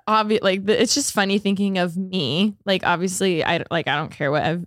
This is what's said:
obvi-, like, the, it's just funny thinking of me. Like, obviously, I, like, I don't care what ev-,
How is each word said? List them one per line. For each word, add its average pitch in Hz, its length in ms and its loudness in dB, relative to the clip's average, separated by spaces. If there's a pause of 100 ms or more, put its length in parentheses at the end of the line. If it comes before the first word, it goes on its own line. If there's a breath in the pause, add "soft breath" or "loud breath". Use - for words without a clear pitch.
obvi-, 214 340 2
like, 190 240 0
the, 208 140 2
it's - 140 2
just 285 200 -2
funny 196 260 2
thinking 196 380 0
of 180 200 0
me. 185 580 -2 (100)
Like, 190 200 0
obviously, 180 580 0
I, 170 280 0
like, 165 160 -2
I 139 100 0
don't 156 140 -6
care 139 200 -2
what 147 120 0
ev-, 170 240 -2